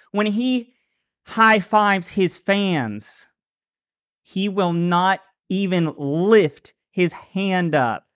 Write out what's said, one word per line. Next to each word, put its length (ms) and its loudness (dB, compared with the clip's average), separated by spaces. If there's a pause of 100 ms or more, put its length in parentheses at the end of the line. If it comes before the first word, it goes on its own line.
(120)
when 160 -2
he 460 -2 (520)
high 340 4
fives 500 0
his 280 -2
fans, 920 -4 (960)
he 280 -6
will 240 -2
not 480 0 (280)
even 480 -2
lift 760 2 (180)
his 220 0
hand 640 -2
up. 300 -2 (100)